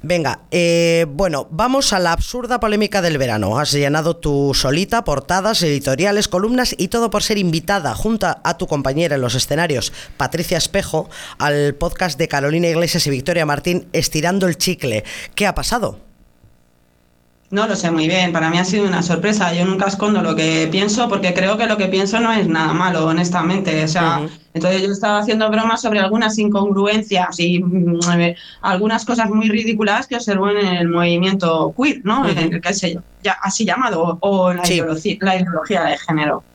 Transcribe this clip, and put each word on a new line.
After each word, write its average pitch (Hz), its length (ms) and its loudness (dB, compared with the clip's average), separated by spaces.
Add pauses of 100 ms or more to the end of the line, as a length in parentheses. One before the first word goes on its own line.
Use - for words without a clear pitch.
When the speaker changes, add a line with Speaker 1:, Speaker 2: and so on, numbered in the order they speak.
Speaker 1:
Venga, 156 360 0 (140)
eh, 170 560 4
bueno, 147 420 -2
vamos 247 420 2
a 202 60 2
la 170 140 2
absurda 240 480 -2
polémica 208 420 0
del 165 160 0
verano. 107 400 0
Has 143 140 0
llenado 147 460 2
tú 143 360 0
solita 190 480 0
portadas, 180 640 0
editoriales, 151 640 0
columnas 233 500 0
y 196 100 0
todo 233 220 0
por 208 140 -2
ser - 140 0
invitada 170 580 0
junto 214 320 0 (160)
a 175 120 0
tu 180 120 -6
compañera 147 480 0
en 135 60 0
los 120 120 -2
escenarios, 143 580 0 (240)
Patricia 175 420 -2
Espejo, 165 500 -2 (300)
al 147 360 2
podcast 170 460 -2
de 165 80 0
Carolina 151 400 0
Iglesias 165 400 0
y - 20 -2
Victoria 151 360 0
Martín, 170 460 -2
Estirando 170 540 0
el 175 120 0
Chicle. 123 440 -2 (320)
¿Qué 208 140 0
ha 175 80 -2
pasado? 156 420 -2 (1500)
Speaker 2:
No 208 180 0
lo 196 80 0
sé 175 160 -2
muy 160 160 2
bien, 180 240 2
para 160 180 0
mí 170 80 2
ha 185 60 2
sido 202 200 0
una 180 180 0
sorpresa. 175 500 0
Yo 175 120 0
nunca 190 220 2
escondo 202 360 0
lo 160 120 0
que 160 380 2
pienso 214 360 0
porque 190 260 0
creo 190 220 2
que 226 100 0
lo 220 100 2
que 202 100 0
pienso 196 320 0
no 233 140 2
es 202 160 2
nada 160 240 2
malo, 170 340 2
honestamente. 175 800 0
O - 20 0
sea, 165 380 0
Speaker 1:
Ujú. 160 60 -8 (240)
Speaker 2:
entonces 185 280 0
yo 196 80 0
estaba 208 300 0
haciendo 220 300 0
bromas 220 300 0
sobre 208 200 0
algunas 214 380 0
incongruencias 202 1000 0
y, 175 240 2
mm, 175 380 2 (180)
eh, 175 180 2 (240)
algunas 208 440 0
cosas 226 260 0
muy 214 200 2
ridículas 220 580 0
que 240 80 -4
observo 202 340 0
en 202 160 2
el 175 220 0
movimiento 170 920 2
queer, 277 220 0
¿no? 220 200 0
Speaker 1:
Ujú. 220 80 0
Speaker 2:
En 156 80 0 (160)
el, 170 60 -4
qué 185 140 -2
sé 175 200 -4
yo, 175 60 -8 (220)
ya, 196 180 -2
así 196 240 -2
llamado, 214 380 0
o, 170 180 -2
o 190 300 2
en 180 60 -2
la 180 80 -4
Speaker 1:
Sí. 175 160 2
Speaker 2:
ideologi-, 160 400 -4
la 190 160 2
ideología 175 480 -2
de 147 140 0
género. 151 440 -2 (120)